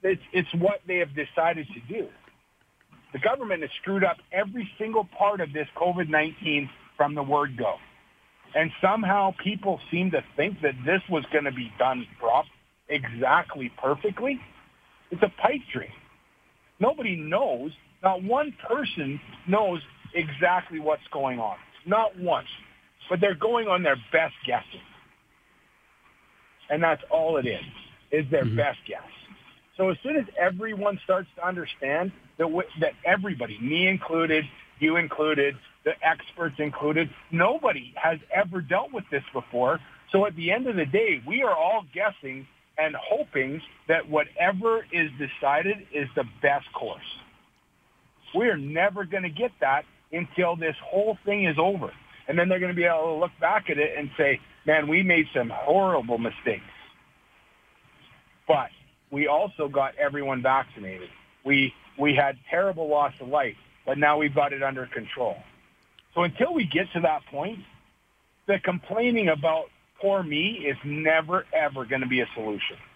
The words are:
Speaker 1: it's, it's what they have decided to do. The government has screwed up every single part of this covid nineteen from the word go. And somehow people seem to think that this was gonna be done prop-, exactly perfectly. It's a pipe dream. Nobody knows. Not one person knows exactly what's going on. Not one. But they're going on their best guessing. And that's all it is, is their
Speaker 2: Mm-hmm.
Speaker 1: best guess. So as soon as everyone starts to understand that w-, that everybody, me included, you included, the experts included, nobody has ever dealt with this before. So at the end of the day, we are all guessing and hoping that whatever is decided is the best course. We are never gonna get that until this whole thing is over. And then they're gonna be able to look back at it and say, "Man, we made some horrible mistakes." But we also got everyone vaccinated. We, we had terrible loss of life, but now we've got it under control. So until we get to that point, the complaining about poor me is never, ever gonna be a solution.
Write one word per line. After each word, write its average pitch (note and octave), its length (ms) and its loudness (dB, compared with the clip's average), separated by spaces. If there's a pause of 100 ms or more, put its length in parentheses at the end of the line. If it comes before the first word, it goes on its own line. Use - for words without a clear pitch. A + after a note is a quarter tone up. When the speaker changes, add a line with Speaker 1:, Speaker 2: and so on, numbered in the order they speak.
Speaker 1:
it's, F#3 180 0 (100)
it's F3+ 240 -2
what F#3+ 320 2
they F3+ 100 -2
have E3 180 -2
decided D#3+ 580 0
to A#2+ 200 -14
do. A3+ 140 -6 (1040)
The C3+ 60 -8
government G#3+ 420 -2
has C#3 100 -8 (100)
screwed F#3+ 220 0
up F3 140 2 (140)
every G3+ 460 -4
single A3 260 0
part G3+ 380 0
of D3+ 120 -4
this D3+ 220 -4
covid F3 340 0
nineteen D3+ 600 0 (260)
from D3 180 2
the D3 100 -4
word C#3+ 340 0
go. G#2 180 -2 (800)
And D#3+ 160 2 (100)
somehow F#3+ 600 2
people F#3+ 360 -2 (120)
seem F3+ 200 0
to C#3 120 0 (140)
think E3 240 -2
that C#3+ 140 0 (100)
this F#3 240 2
was D#3 220 0
gonna C#3+ 200 0
be B2 260 -8
done B2 300 0 (120)
prop-, A#2+ 260 2 (420)
exactly C3 920 0
perfectly. G#3+ 600 -2 (720)
It's F3 100 0
a G3 200 0
pipe B3+ 180 2 (140)
dream. G#2+ 180 -8 (880)
Nobody A3+ 380 0
knows. D#3 540 -2 (300)
Not F#3 220 2
one C4 320 0 (100)
person D#3 540 -4 (260)
knows F#3 360 2 (320)
exactly E3+ 680 0
what's D3+ 320 -2
going C3+ 260 -2
on. G#2+ 200 -4 (280)
Not G3+ 320 0
one. E3+ 280 -2 (640)
But F3+ 100 0
they're G3 160 4
going A3 320 0
on F3+ 160 2
their C#3+ 140 4 (160)
best D#3+ 220 2 (120)
guessing. A#2+ 320 -4 (1900)
And D3+ 120 0
that's D#3+ 300 2
all D#3+ 240 2
it C3+ 100 0
is, G#2 160 -4 (480)
is D3+ 220 0
their C#3 140 2
Speaker 2:
Mm-hmm. A2 100 0
Speaker 1:
best C#3+ 320 0
guess. - 140 -10 (760)
So F#3+ 140 2
as F3 120 0
soon D4 140 -2
as C4+ 100 0 (140)
everyone G3 640 0
starts F#3+ 320 0
to E3+ 100 -8
understand F3 680 -2 (240)
that E3 80 2
w-, E3 220 -2 (120)
that D#3 140 0 (120)
everybody, D#3 540 -2
me D#3 280 2
included, E3 580 2 (340)
you D#3 160 2
included, D3+ 600 0 (280)
the D3+ 80 0 (100)
experts D#3+ 560 -2
included, D3+ 520 0 (220)
nobody E3+ 640 0
has D#3+ 240 0 (140)
ever F#3 280 0
dealt F#3+ 320 -2
with A3 180 -6
this C#3 120 -2 (100)
before. B2+ 460 0 (320)
So G3 140 4
at G3 100 -4
the E3+ 160 -2
end B3 160 0
of A#3 80 -2
the E3+ 100 2
day, F3 400 2
we B3+ 180 -2
are G#3 120 4
all F#3 280 2 (100)
guessing C#3+ 540 -4 (300)
and D#3 180 0
hoping D3 640 -2 (260)
that D#3+ 220 2
whatever F#3 840 0
is E3 180 0 (100)
decided D3+ 760 0
is C#3+ 220 -2
the C3+ 100 0 (160)
best C#3+ 320 2
course. G#2+ 280 -8 (1300)
We A3+ 120 4
are G3 100 2
never E3+ 460 -2
gonna F3+ 260 -4
get G3+ 300 -4
that C#3 240 2 (280)
until E3+ 440 -2
this D#3+ 280 -4
whole G3+ 420 0
thing G3+ 200 0
is D#3 120 0
over. E3 340 0 (360)
And D3+ 100 0
then F3 120 4
they're F#3 100 2
gonna F3+ 140 -2
be E3+ 120 2
able E3 300 2
to D#3 40 -2
look E3+ 200 0
back G3 300 2
at D3+ 80 0
it D3 200 0
and C#3+ 180 -6
say, C#3 240 4 (260)
"Man, D3+ 220 4
we E3+ 160 4
made E3+ 300 4
some A#2+ 160 0
horrible D3 680 2
mistakes." A2+ 460 -2 (1800)
But C#3 220 4 (420)
we C#3+ 160 0
also D3+ 400 0
got C3+ 300 0
everyone C#3 440 -2
vaccinated. G#2+ 680 -2 (340)
We, C3+ 300 2 (260)
we D3 160 4
had C3+ 220 2 (120)
terrible E3+ 380 0
loss D3 320 2
of B2+ 80 -12
life, C3+ 300 0 (280)
but C3+ 120 -2
now D3 200 4
we've D3 160 2
got C#3+ 200 2
it C#3 100 -4
under C3+ 220 -4
control. A2+ 500 -4 (800)
So F3 80 2
until B3 300 0
we D4+ 100 0
get E3+ 300 0
to E3+ 80 -2
that D#3 240 2
point, F3+ 340 -8 (880)
the G3 120 2
complaining A3 680 0
about D#3+ 380 2 (340)
poor G3 240 2
me D#3+ 420 -2
is C#3 200 -2
never, D#3 680 2
ever C#3 300 0
gonna C3 240 -2
be B2 140 2
a A2+ 120 0
solution. G#2+ 440 -6 (180)